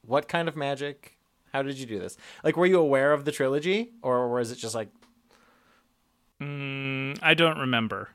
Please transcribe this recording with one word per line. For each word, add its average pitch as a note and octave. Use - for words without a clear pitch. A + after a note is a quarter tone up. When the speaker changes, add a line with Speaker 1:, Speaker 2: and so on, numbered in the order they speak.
Speaker 1:
What C3
kind E3+
of D3+
magic? C#3+
How C#3
did C3+
you C3
do G#2+
this?" F2+
Like, D#3
were F3
you F#3
aware C#3
of C#3+
the D3
trilogy, D#3+
or B2
was B2
it B2
just A2+
like A2
Speaker 2:
Mm, C3+
I D#3+
don't D#3+
remember. A2+